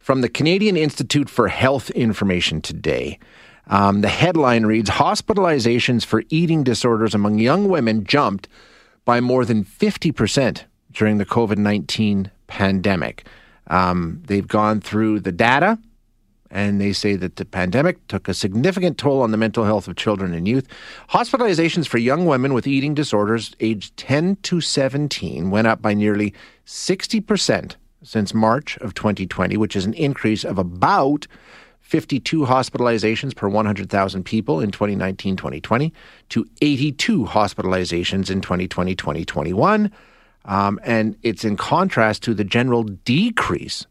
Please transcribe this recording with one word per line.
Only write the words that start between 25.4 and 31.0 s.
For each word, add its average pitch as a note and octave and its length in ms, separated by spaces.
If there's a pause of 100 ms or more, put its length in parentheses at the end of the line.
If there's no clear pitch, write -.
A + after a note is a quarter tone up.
went G#2+ 200
up A2+ 120
by G#2+ 140
nearly G#2 400 (320)
sixty - 560
percent - 540 (280)
since G#2+ 280
March A2+ 460
of F#2+ 160
twenty G2 320
twenty, F#2 300
which G#2+ 180
is G2 100
an G#2 100
increase B2+ 500
of - 120
about C#3 680 (540)